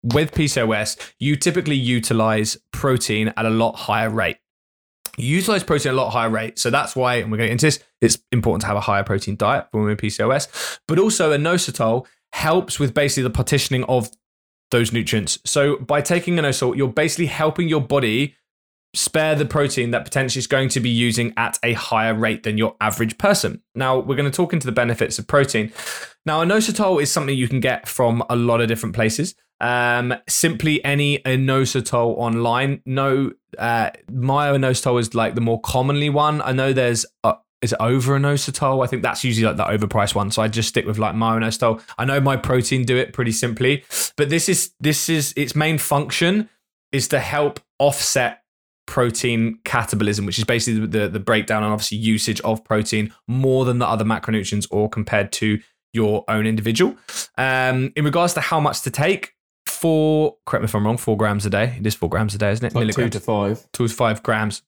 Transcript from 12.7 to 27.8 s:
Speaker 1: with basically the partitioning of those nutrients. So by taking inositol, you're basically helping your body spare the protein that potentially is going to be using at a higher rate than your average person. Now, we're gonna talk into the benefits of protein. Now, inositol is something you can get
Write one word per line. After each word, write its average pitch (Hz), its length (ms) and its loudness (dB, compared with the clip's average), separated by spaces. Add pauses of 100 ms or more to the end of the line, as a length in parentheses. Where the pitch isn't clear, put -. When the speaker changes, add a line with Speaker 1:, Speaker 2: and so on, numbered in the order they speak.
Speaker 1:
with 139 160 0
basically 143 300 0
the 120 60 0
partitioning 127 560 0
of 123 260 0 (580)
those 117 220 2
nutrients. 110 540 -2
So 147 320 2
by 143 240 0
taking 175 340 0
inositol, 139 400 0
you're 135 140 0
basically 156 380 0
helping 156 420 0
your 151 100 2
body 131 560 0 (600)
spare 156 400 0
the 147 100 0
protein 131 460 0
that 120 120 -2
potentially 131 360 -2
is 123 80 -6
going 135 220 2
to 135 100 0
be 120 100 0
using 117 480 0
at 117 260 -2
a 120 100 2
higher 113 400 0
rate 110 300 -2
than 107 140 -2
your 107 240 0
average 110 360 -2
person. - 440 0 (140)
Now, 131 240 2
we're 135 160 -2
gonna 143 160 0
talk 175 220 0
into 151 120 -2
the 127 60 -4
benefits 117 480 0
of - 80 -10
protein. 120 440 2 (540)
Now, 156 180 0
inositol 196 580 2
is 143 100 0
something 139 260 0
you 127 100 0
can 131 120 0
get 127 280 -2